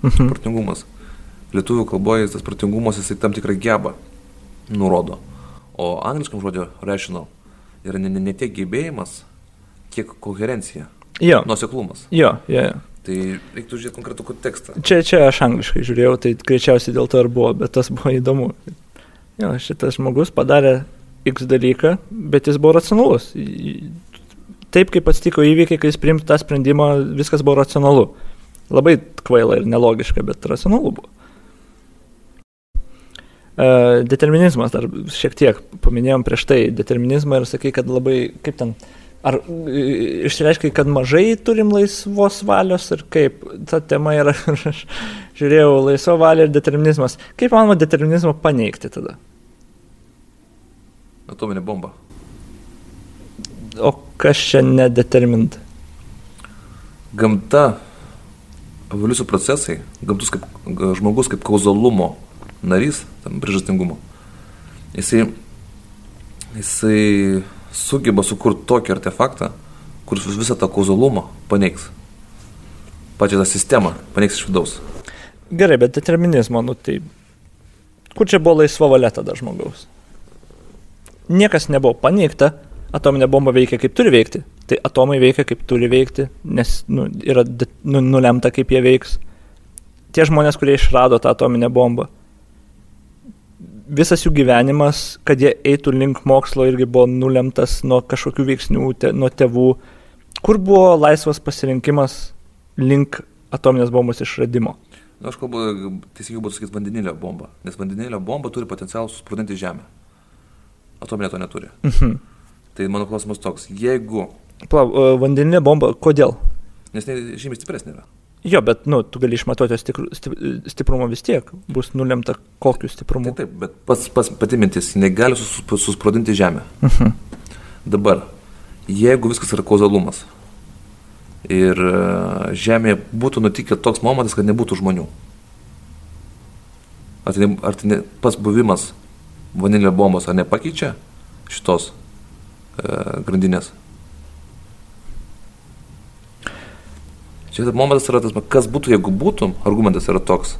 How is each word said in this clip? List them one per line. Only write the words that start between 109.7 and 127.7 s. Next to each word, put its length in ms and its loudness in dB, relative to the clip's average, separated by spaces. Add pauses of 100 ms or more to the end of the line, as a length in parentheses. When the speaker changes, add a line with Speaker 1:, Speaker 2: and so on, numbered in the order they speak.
Speaker 2:
Atominė 280 -8
to 80 -10
neturi. 300 -14 (140)
Speaker 1:
Mhm. 340 2 (560)
Speaker 2:
Tai 160 -6
mano 160 -4
klausimas 340 -10
toks, 300 -12
jeigu 640 -4 (400)
Speaker 1:
Palauk, 240 2
e, 260 4
vandeninė 400 2
bomba, 320 4
kodėl? 420 2 (580)
Speaker 2:
Nes 120 -10
jinai 320 -10
žymiai 220 -12
stipresnė 340 -14
yra. 100 -20 (400)
Speaker 1:
Jo, 180 4
bet, 240 0
nu, 180 2
tu 200 -8
gali 160 0
išmatuoti 320 -2
jos 140 -4
stikru-, 260 -8
sti-, 460 -10 (100)
stiprumo 400 -2
vis 160 -8
tiek, 240 -2 (240)
bus 240 -6
nulemta 380 -4 (260)
kokiu 320 0
stiprumu. 400 -6
Speaker 2:
Taip, 60 -12
taip, 140 -10 (100)
bet 140 -12 (120)
pats, 240 0
pats, 240 -2
pati 240 -2
mintis, 380 -2
jinai 180 2
gali 240 2
sus-, 240 -10
sus-, 220 -4
susprogdinti 500 -2
Žemę. 280 0 (200)
Speaker 1:
Mhm. 300 6 (760)